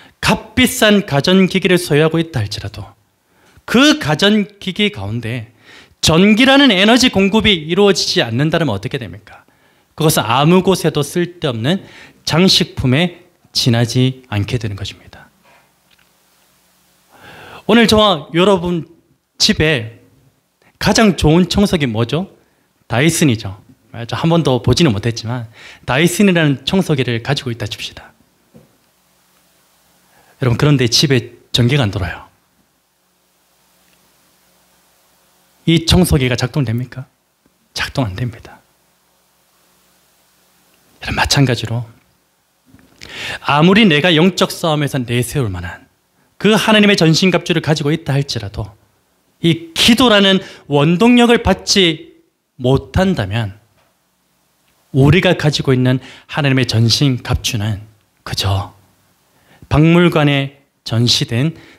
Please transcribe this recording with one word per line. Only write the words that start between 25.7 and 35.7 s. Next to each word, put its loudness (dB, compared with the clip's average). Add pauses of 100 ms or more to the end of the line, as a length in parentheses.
다이슨이라는 0
청소기를 -2
가지고 -4
있다 -8
칩시다. -14 (2250)
여러분, 0
그런데 2
집에 0 (180)
전기가 2
안 0
돌아요. -8 (3500)
이 2